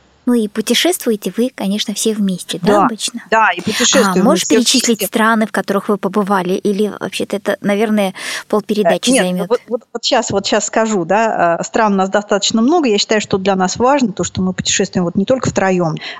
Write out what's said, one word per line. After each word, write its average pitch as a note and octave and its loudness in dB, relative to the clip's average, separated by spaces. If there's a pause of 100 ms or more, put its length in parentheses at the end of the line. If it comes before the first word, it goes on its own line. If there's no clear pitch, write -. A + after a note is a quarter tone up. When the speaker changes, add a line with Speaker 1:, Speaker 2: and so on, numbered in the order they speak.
(240)
Speaker 1:
Ну B3 2
и A3 2
путешествуете A3 -2
вы, A#3+ 0
конечно, G3+ -4
все A3 -2
вместе, F#3+ -4
да, G#3 4
Speaker 2:
Да, G3+ 4
Speaker 1:
обычно? - -6 (100)
Speaker 2:
да, A3 4
и F3+ -8
путешествуем A3 2
Speaker 1:
А F3+ -2
Speaker 2:
мы F#3 4
Speaker 1:
можешь C#4+ 2
Speaker 2:
все - 0
Speaker 1:
перечислить B3 2 (140)
Speaker 2:
вместе. F#3+ -4
Speaker 1:
страны, A3 2
в - -8
которых G3 -2
вы G#3 2
побывали? F#3+ 0
Или G3+ 0
вообще-то - -6
это, G3+ -2
наверное, G3+ 0 (340)
полпередачи G#3 0
Speaker 2:
Э, - 4
нет, B3 4
Speaker 1:
займёт? F3+ -2
Speaker 2:
вот, A#3 0
вот, A3+ -4 (120)
вот A3+ -8
щас, A3+ 0
вот G3 -2
щас G#3 0
скажу, G#3+ 0
да, F3+ 0
э, F3+ -6
стран G#3+ 0
у - 2
нас F#3+ 2
достаточно G3+ 0
много. D4 2
Я G3+ 2
считаю, G#3+ 0
что - -2
для F#3+ 0
нас F#3 0
важно B3+ 2
то, - -6
что F3+ -4
мы F#3 0
путешествуем - -2
вот E3+ -4
не G3 2
только B3+ 0
втроём, F3+ 2 (240)